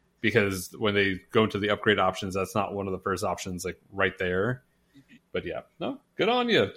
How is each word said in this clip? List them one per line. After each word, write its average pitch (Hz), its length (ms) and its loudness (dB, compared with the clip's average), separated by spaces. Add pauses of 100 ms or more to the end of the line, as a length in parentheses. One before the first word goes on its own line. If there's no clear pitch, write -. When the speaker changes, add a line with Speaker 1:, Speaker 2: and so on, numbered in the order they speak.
(200)
Speaker 1:
because 101 580 2
when 107 160 0
they 98 280 2 (100)
go 110 140 6
into 104 120 0
the 101 120 0
upgrade 104 300 2
options, 95 360 0
that's 95 180 -4
not 98 200 0
one 101 140 -4
of 95 40 -4
the 92 80 -4
first 95 240 -2
options, 90 400 -6
like, 90 160 -8 (140)
right 95 260 0
there. 95 440 -2 (320)
Speaker 2:
Mm-hmm. - 200 -20 (160)
Speaker 1:
But, 180 140 -4
yeah, - 160 -8 (180)
no, 254 220 -8 (160)
good 175 100 0
on 240 220 2
you. 123 280 4